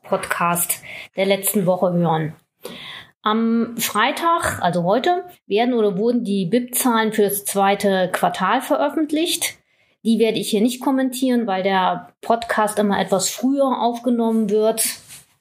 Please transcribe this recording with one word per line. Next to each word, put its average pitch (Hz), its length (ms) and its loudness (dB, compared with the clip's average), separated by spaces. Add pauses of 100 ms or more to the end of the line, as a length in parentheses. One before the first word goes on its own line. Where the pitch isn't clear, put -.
Podcast - 800 -2 (320)
der 196 100 0
letzten 196 400 0
Woche 180 260 2
hören. 160 440 0 (880)
Am 226 540 0
Freitag, 277 840 0
also 175 220 0
heute, 359 400 0 (240)
werden 240 260 0
oder 208 240 0
wurden 233 240 0
die 196 240 -2
bip-Zahlen 226 640 0
für 220 100 2
das 196 220 0
zweite 196 680 2
Quartal 190 480 0
veröffentlicht. 302 960 -2 (480)
Die 220 160 4
werde 220 180 2
ich 196 120 -4
hier 208 100 2
nicht 247 200 0
kommentieren, 254 680 0
weil 185 160 0
der 185 560 0
Podcast 220 580 0
immer 202 220 2
etwas 185 300 0
früher 269 520 0
aufgenommen 233 680 0
wird, 214 360 2 (560)